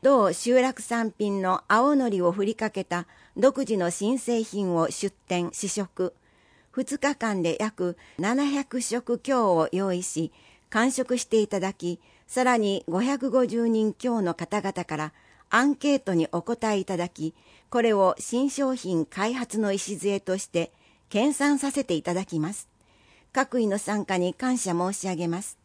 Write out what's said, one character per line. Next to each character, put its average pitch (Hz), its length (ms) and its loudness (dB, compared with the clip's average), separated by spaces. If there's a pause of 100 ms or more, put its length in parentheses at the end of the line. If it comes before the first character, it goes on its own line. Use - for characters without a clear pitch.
同 233 320 6
集 247 260 4
落 254 220 0
産 233 360 -2
品 202 240 0
の 185 260 0
青 254 280 6
の 262 140 2
り 196 120 0
を 175 100 4
振 196 140 0
り 214 100 -2
か 220 160 -4
け 190 120 -6
た 175 220 -4 (320)
独 269 220 4
自 220 180 0
の 175 140 0
新 214 260 -2
製 233 260 -2
品 190 320 -2
を 165 140 2
出 - 260 -6 (120)
店、 175 260 -2
試 - 160 -6
食。 185 440 -4 (580)
二 269 260 -6
日 277 180 0
間 208 260 -2
で 165 180 0
約 180 380 -4 (200)
七 262 280 0
百 277 360 -2
食 240 380 -4
強 233 360 2
を 160 160 2
用 190 220 0
意 180 100 -4
し、 160 280 -4 (380)
完 233 220 2
食 247 260 -2
し - 80 -4
て 220 160 2
い 208 60 0
た 196 120 -4
だ 190 140 -2
き、 175 260 -6 (280)
さ 254 160 -2
ら 254 140 4
に 202 300 0
五 180 140 0
百 262 280 0
五 254 160 2
十 233 220 0
人 220 260 2
強 233 280 -2
の 175 120 0
方 208 280 -4
々 196 240 -4
か 156 120 -6
ら 156 160 -6 (360)
ア 233 140 4
ン 285 120 4
ケ 285 200 2
ー 269 40 2
ト 196 140 -2
に 160 180 2
お 170 100 -2
答 226 340 -2
え 196 40 0
い 185 60 -4
た 190 120 -4
だ 175 120 -2
き、 - 260 -8 (340)
こ 165 120 0
れ 220 120 4
を 190 240 4
新 262 320 -2
商 262 240 -2
品 180 320 -2
開 214 280 -4
発 240 260 -4
の 202 140 2
礎 196 480 -2
と 185 160 -2
し - 100 -8
て 165 240 -4 (380)
研 233 200 2
鑽 285 300 2
さ 277 120 -2
せ 277 120 -2
て 180 100 -2
い 156 80 -2
た 175 120 -4
だ 185 120 -2
き 165 140 -4
ま 165 140 -2
す。 - 140 -14 (640)
各 254 280 0
位 226 80 2
の 202 100 0
参 208 280 -4
加 190 120 -2
に 180 160 0
感 254 240 -2
謝 190 140 -2
申 175 220 0
し - 140 -6
上 185 80 -2
げ 170 120 -4
ま 170 140 -4
す。 - 240 -14